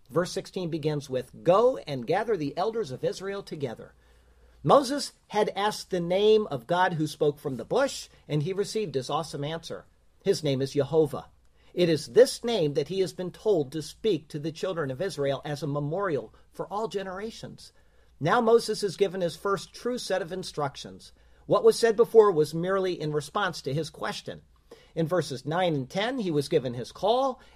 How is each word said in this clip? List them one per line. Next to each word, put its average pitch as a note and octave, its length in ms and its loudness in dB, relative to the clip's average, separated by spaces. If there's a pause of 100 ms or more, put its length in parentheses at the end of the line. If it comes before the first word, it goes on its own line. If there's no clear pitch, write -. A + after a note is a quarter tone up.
(100)
Verse E3 200 0
sixteen F#3 400 -6
begins D3+ 400 -4
with, B2 320 -6
"Go A3 360 4
and C3 280 -8
gather G#3 300 0
the D3 200 -4
elders G#3 360 -2
of B2 100 -10
Israel G3 400 -4
together." C3 520 -10 (680)
Moses B3+ 500 4 (160)
had G3+ 280 0
asked G#3 340 -4
the F3+ 100 -2
name G#3 480 4
of C3 200 -8
God F3+ 240 2
who D3+ 160 -2
spoke D3+ 320 0
from C3+ 160 -6
the A2+ 80 -8
bush, B3+ 440 -2 (200)
and D3 140 0
he F3+ 100 -4
received F#3+ 420 -4
his C3 160 -2
awesome D#3 320 -4
answer. D3 440 -8 (360)
His F#3+ 220 2
name C3+ 180 2
is C3+ 100 -4
Jehovah. C#3+ 540 2 (460)
It F3 160 2
is D#3 200 0
this G#3 360 4
name F#3 300 0
that C#3+ 140 0
he F#3+ 120 -4
has F#3 120 0
been F3+ 180 -8
told E3+ 420 0
to D#3 100 -6
speak - 460 -4
to D#3 100 -10
the D3+ 140 -6
children D#3+ 380 -4
of B2+ 100 -6
Israel C#3+ 440 -2
as D3 180 -8
a D#3+ 60 -4
memorial D3 680 -4 (180)
for D#3+ 140 -10
all G#3 220 -6
generations. G3 840 -10 (460)
Now F#3+ 220 4
Moses A3+ 420 4
is G3 140 -4
given F#3+ 240 0
his E3+ 160 -2
first - 360 -4
true B3 240 -4
set F#3 240 -4
of F3 120 -8
instructions. C#3 800 -8 (340)
What G3 180 2
was A3 140 8
said A3+ 180 2
before G#3+ 360 8
was D3+ 200 2
merely F#3 480 -2
in D3+ 120 -4
response F3 500 -2
to C3+ 100 -4
his D3+ 160 -4
question. - 540 -10 (520)
In D#3+ 120 0
verses D3 400 -2
nine E3+ 280 0
and C3 140 -4
ten, A3+ 300 -2
he F#3+ 120 -2
was D3 180 0
given B2+ 260 0
his A#2+ 180 -10
call B3 480 0 (160)